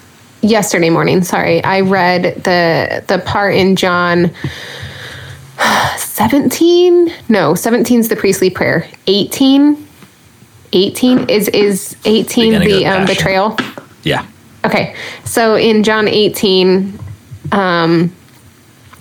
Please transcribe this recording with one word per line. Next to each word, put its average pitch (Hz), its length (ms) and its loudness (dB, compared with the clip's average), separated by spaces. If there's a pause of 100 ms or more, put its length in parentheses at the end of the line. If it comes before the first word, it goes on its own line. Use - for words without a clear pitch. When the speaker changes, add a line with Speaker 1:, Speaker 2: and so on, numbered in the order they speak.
(400)
Speaker 1:
yesterday 202 480 0
morning, 165 340 0
sorry, 175 400 -2
I 190 200 0
read 180 600 0
the, 170 640 0
the 196 180 0
part 202 300 -2
in 190 220 2
John 175 560 0 (1300)
<sighs> - 340 -2
seventeen, 339 1160 2 (160)
no, 180 260 2
seventeen's 226 540 2
the 214 80 0
priestly 190 340 0
prayer. 170 380 -2 (180)
Eighteen, 269 800 2 (880)
eighteen 254 560 0
is, 208 200 0
is 202 560 -2
eighteen 226 480 2
Speaker 2:
Beginning 214 40 2
of 202 60 2
Speaker 1:
the, 202 160 2
Speaker 2:
the - 80 0
Speaker 1:
um, 190 200 0
Speaker 2:
Passion. 190 80 0
Speaker 1:
betrayal? 190 420 -2 (460)
Speaker 2:
Yeah. 139 240 -4 (380)
Speaker 1:
Okay, - 320 -4 (280)
so 220 320 0
in 214 280 2
John 214 240 0
eighteen, 190 880 0 (540)
um, 170 600 0 (880)